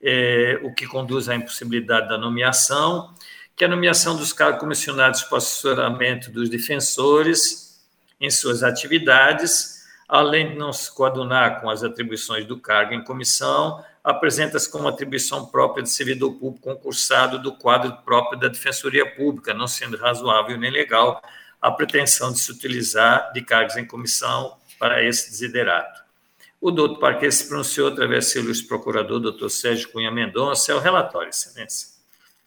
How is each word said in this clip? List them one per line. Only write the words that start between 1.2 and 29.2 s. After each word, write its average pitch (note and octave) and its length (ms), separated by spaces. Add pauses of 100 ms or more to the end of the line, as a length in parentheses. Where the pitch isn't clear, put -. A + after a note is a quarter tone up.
à A#2+ 60
impossibilidade A#2 760
da A2 80
nomeação, B2+ 960 (420)
que - 80
a F3 40
nomeação F3 500
dos D3 160
cargos D3+ 260
comissionados C3+ 640
para - 140
assessoramento B2 920
dos A#2 180
defensores C#3+ 1300 (400)
em C#3 120
suas A#2+ 320
atividades, C#3+ 1200 (220)
além D3+ 420
de C3 60
não D3 180
se - 180
coadunar B2+ 680
com A2 80
as G#2+ 140
atribuições A2+ 640
do A#2+ 120
cargo G#2+ 360
em A#2 100
comissão, C#3 840 (160)
apresenta-se D3 680
como D3 160
atribuição C#3 580
própria C3 380
de C3 60
servidor C3 440
público C3 300
concursado C3 720
do C3+ 140
quadro B2+ 400 (120)
próprio B2 360
da C3 80
Defensoria C3+ 580
Pública, C3 480
não A#2 140
sendo A#2+ 300
razoável A#2 600
nem B2 140
legal B2 500 (400)
a B2 100
pretensão C#3 600
de A#2+ 80
se - 120
utilizar A#2+ 840
de A#2+ 80
cargos A2+ 360
em A#2+ 80
comissão B2 720 (200)
para A#2+ 260
esse A#2 260
desiderato. A2 760 (580)
O F3+ 100
doutor D3+ 280
Parquet C#3 320
se - 160
pronunciou C#3+ 400
através B2 380
do - 60
seu B2 120
ilustre A#2 240
procurador, A2 520
doutor G#2+ 300